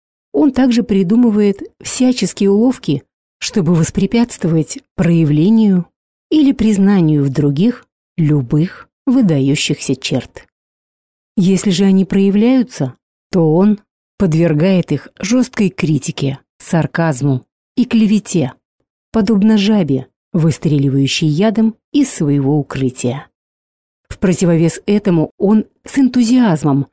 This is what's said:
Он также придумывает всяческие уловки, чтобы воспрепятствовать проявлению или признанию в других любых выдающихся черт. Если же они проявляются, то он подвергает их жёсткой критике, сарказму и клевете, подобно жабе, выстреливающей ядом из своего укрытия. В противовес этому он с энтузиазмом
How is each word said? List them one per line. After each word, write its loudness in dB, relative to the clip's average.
Он 2
также 0
придумывает 0
всяческие -2
уловки, 0
чтобы -2
воспрепятствовать -2
проявлению 2
или 2
признанию 2
в 0
других -2
любых -2
выдающихся 0
черт. -8
Если 0
же 0
они 4
проявляются, 0
то 2
он 2
подвергает 0
их -6
жёсткой -2
критике, -4
сарказму -2
и 0
клевете, 0
подобно 2
жабе, 0
выстреливающей 0
ядом 0
из 0
своего 0
укрытия. -6
В -16
противовес 0
этому 0
он 2
с -4
энтузиазмом 2